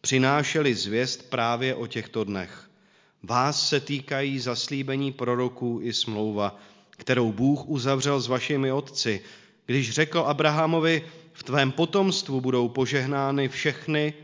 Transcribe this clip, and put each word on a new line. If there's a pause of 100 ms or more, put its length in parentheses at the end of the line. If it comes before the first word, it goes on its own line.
přinášeli
zvěst
právě
o
těchto
dnech. (540)
Vás
se
týkají
zaslíbení
proroků
i
smlouva, (300)
kterou
Bůh
uzavřel
s
vašimi
otci, (440)
když
řekl
Abrahamovi: (300)
„V
tvém
potomstvu
budou
požehnány
všechny (100)